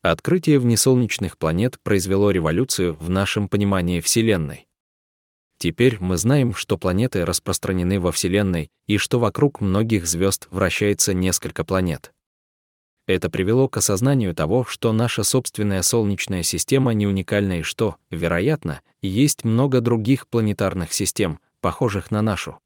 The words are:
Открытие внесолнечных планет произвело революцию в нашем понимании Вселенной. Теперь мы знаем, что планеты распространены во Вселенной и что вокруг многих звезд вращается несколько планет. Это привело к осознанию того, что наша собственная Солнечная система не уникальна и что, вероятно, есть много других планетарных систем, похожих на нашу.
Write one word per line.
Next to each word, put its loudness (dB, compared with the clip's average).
Открытие 2
внесолнечных 2
планет -2
произвело 2
революцию 0
в -8
нашем 0
понимании 0
Вселенной. 0
Теперь 2
мы -2
знаем, 2
что -4
планеты 0
распространены -2
во 0
Вселенной 0
и 2
что 0
вокруг 2
многих 2
звезд 0
вращается 0
несколько -2
планет. -2
Это 0
привело 2
к -6
осознанию 0
того, 0
что -4
наша 0
собственная -2
Солнечная 0
система 0
не 2
уникальна 0
и -4
что, -4
вероятно, -2
есть 0
много 2
других 0
планетарных -2
систем, -2
похожих -2
на 0
нашу. -4